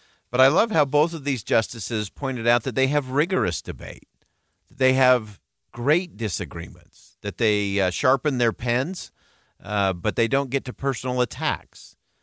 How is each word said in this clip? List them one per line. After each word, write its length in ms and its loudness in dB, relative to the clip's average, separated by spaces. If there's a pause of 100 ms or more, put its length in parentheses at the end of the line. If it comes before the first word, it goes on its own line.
(320)
But 80 2
I 80 8
love 240 2
how 140 4
both 280 2
of 120 -10
these 180 -2
justices 680 -2
pointed 380 -4
out 160 4
that 100 -4
they 140 2
have 240 -2
rigorous 500 0
debate, 460 -12 (600)
that 80 -18
they 160 4
have 480 2 (320)
great 420 -2
disagreements, 1040 -8
that 160 -8
they, 440 2
uh, 80 2
sharpen 480 0
their 160 2
pens, 580 -4 (500)
uh, 300 0
but 240 -4
they 120 2
don't 220 0
get 160 -2
to 80 -6
personal 480 -2
attacks. 760 -6 (260)